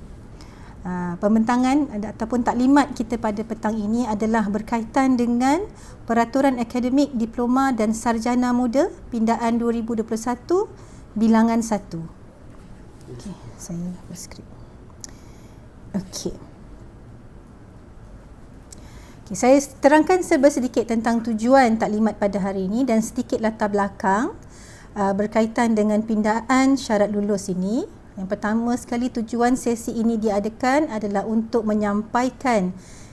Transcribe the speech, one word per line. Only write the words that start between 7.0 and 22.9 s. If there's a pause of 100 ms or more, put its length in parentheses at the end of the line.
Diploma
dan
Sarjana
Muda (160)
Pindaan
dua
ribu
dua
puluh
satu (480)
Bilangan
satu. (1120)
Okey, (240)
saya (160)
berskrip. (1500)
Okey. (3000)
Okey,
saya (240)
terangkan
serba
sedikit
tentang
tujuan
taklimat
pada
hari
ini
dan